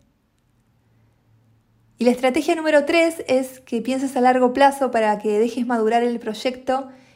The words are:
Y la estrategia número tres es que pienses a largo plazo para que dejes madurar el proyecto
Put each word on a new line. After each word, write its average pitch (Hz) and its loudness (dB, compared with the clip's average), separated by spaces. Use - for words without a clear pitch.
Y 233 -4
la 247 6
estrategia 262 0
número 302 2
tres 330 0
es 262 -2
que 233 -6
pienses 262 -4
a 247 2
largo 254 4
plazo 269 2
para 214 0
que 214 -2
dejes 240 -2
madurar 233 0
el 240 -2
proyecto 254 -6